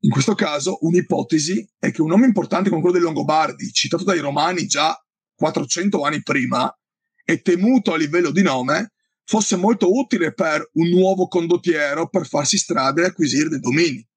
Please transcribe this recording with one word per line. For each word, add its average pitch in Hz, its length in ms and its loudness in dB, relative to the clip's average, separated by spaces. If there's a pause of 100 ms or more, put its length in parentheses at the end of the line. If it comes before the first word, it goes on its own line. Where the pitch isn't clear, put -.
In - 100 2
questo 139 240 0
caso 156 460 -2
un'ipotesi 175 840 0 (120)
è 151 120 -2
che - 100 -4
un 156 80 0
nome 214 180 6
importante 196 420 0
come 165 120 -2
quello 180 140 2
dei 170 100 2
Longobardi, 151 640 -2
citato - 320 -2
dai 180 160 0
Romani 147 480 -2
già 151 280 -2 (380)
quattrocento 160 680 -2
anni 147 180 -2
prima, 131 500 -2 (560)
e 165 140 0
temuto 202 500 2
a 160 60 0
livello 156 320 0
di 170 140 2
nome, 139 500 0 (300)
fosse 208 320 0
molto 185 360 2
utile 202 420 -2
per 156 400 -2
un 165 160 0
nuovo 185 380 2
condottiero 165 800 -2
per 175 200 -4
farsi 147 300 -2
strada 143 440 -2
e 175 40 2
acquisire 156 440 0
dei 147 100 -6
domini. 127 580 -2